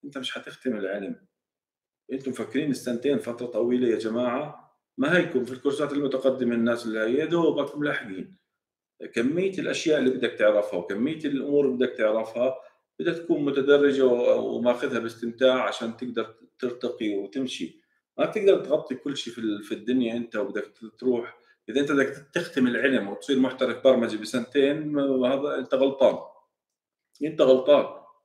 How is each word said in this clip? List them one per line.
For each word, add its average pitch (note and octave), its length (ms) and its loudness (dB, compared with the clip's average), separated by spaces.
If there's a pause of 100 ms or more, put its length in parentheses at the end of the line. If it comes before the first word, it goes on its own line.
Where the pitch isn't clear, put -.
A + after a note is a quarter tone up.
انت C#3 140 -12
مش B2+ 140 -8
حتختم B2+ 440 -6
العلم. F#2+ 500 -6 (840)
انتم C3 180 -6
مفكرين D3+ 400 -4
السنتين B2+ 480 -2
فتره A#2 280 -8
طويله A#2+ 420 0
يا G#2+ 100 2
جماعه؟ B2 720 -4 (260)
ما D#3 200 2
هيكم B2 260 0
في A#2+ 80 -8
الكورسات C#3+ 400 -2
المتقدمه B2+ 640 0
الناس A#2 320 0
اللي A2 120 -4
هي A2+ 160 0
يا D3+ 100 2
دوبك D3+ 540 0
ملاحقين. A#2 580 -6 (760)
كميه E3 440 0
الاشياء D3+ 400 0
اللي B2+ 120 4
بدك B2+ 280 -2
تعرفها G#2 400 4
وكميه A#2 400 -2
الامور C#3+ 460 0
اللي B2+ 120 0
بدك B2+ 220 0
تعرفها A2+ 560 0 (440)
بدها E3 160 0
تكون D#3 300 -2
متدرجه C#3 600 4
و-، A#2+ 500 2
وماخذها A#2+ 420 0
باستمتاع A#2 720 0
عشان A2+ 280 -6
تقدر A#2 380 -6 (240)
ترتقي A#2+ 560 -4
وتمشي. G2 680 -8 (380)
ما D3 60 2
بتقدر G3 400 4
تغطي C#3 300 -2
كل C#3 220 -8
شيء - 160 -10
في A#2 80 -12
ال-، G#2 220 -4
في - 120 -8
الدنيا A#2 420 -2
انت، A#2 200 -8
وبدك G2+ 300 -4
ت-، - 320 -20
تروح. A#2+ 400 -2 (300)
اذا C3 120 0
انت C#3+ 120 0
بدك - 400 0
تختم C#3 340 0
العلم A#2 420 2
وتصير B2+ 300 -2
محترف B2+ 460 0
برمجه A#2 320 4
بسنتين، C#3 760 0
ما-، C3+ 340 0
هذا C#3 320 -2
انت C3 160 -4
غلطان، C3 440 4 (1080)
انت D#3 160 -4
غلطان. C3 600 4 (220)